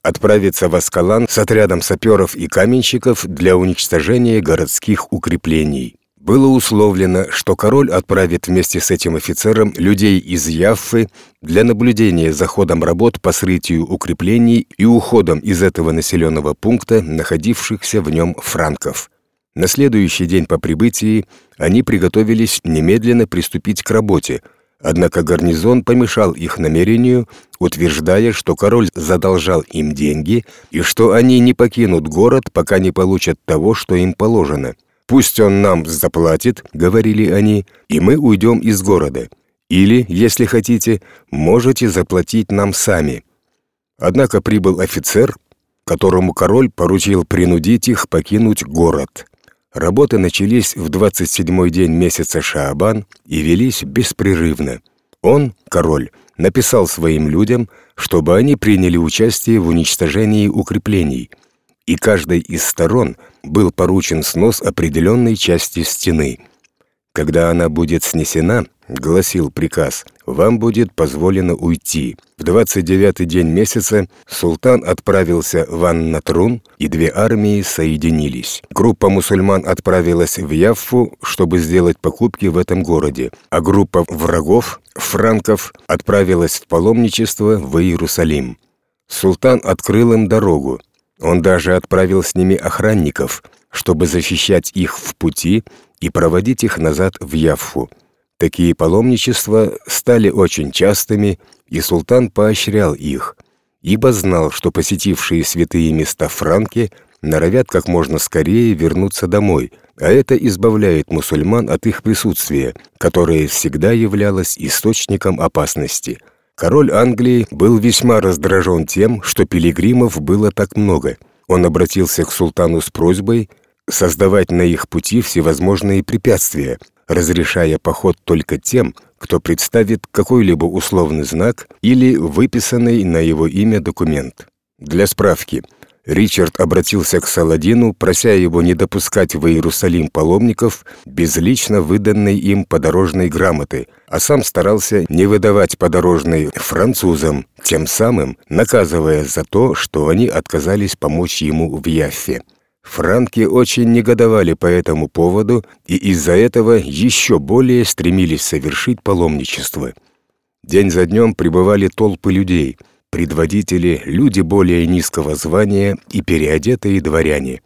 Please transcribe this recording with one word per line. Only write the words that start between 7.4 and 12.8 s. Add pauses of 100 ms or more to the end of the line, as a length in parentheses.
король
отправит
вместе
с
этим
офицером
людей
из
Яффы (320)
для
наблюдения
за
ходом